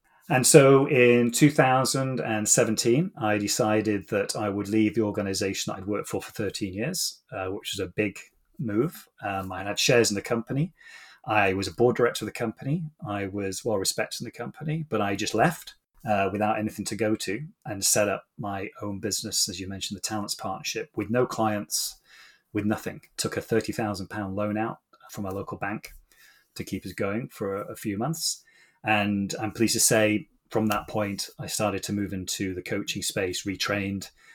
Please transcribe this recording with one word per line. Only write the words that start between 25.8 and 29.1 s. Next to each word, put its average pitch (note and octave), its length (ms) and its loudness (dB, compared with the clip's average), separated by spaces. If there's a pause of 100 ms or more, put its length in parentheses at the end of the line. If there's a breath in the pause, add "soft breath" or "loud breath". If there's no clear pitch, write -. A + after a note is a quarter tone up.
to - 80 -8
keep - 220 -8
us F#2 60 -10
going A2 360 -6
for G2 260 -6
a, G#2 180 -8
a A2+ 40 -14
few G#2 200 -6
months. C#3+ 460 -4 (420 soft breath)
And G2+ 560 0